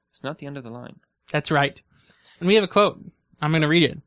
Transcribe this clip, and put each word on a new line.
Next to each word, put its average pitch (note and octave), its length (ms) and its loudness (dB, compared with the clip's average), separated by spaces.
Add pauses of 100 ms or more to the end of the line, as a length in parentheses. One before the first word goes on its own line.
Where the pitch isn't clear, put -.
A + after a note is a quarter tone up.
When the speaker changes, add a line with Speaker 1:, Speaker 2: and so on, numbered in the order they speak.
(140)
Speaker 1:
is - 100 -20
not C#3+ 160 -10
the C#3+ 60 -18
end C#3+ 120 -14
of C3+ 60 -14
the A#2 80 -16
line. A#2+ 280 -18 (320)
Speaker 2:
That's D3+ 200 -2
right. C#3+ 300 0 (580)
And E3+ 80 -4
we G3 80 4
have A3 80 4
a F#3 40 -4
quote. G3+ 320 2 (420)
I'm D3+ 100 0
gonna D#3+ 160 2
read E3 160 4
it. - 220 -2